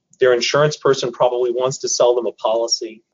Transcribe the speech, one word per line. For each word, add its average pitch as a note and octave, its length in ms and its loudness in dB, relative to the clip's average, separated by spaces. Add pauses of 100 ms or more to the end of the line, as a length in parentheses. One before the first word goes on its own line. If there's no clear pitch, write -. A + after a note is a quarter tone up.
(200)
Their B2+ 140 4
insurance C#3+ 440 0
person C3 340 0
probably B2 380 0
wants B2+ 300 -4
to B2 100 -6
sell B2 240 2
them A#2+ 140 -2
a G2 40 -4
policy. A2+ 720 -4 (120)